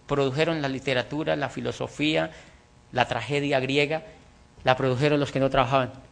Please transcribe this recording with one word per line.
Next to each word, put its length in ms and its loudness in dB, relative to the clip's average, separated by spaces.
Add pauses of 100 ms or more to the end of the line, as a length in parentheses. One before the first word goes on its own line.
produjeron 560 0
la 60 -2
literatura, 680 -2
la 120 -2
filosofía, 800 -2 (640)
la 140 4
tragedia 540 -2
griega, 420 0 (640)
la 120 6
produjeron 440 2
los 100 -2
que 100 -2
no 100 2
trabajaban. 420 2 (200)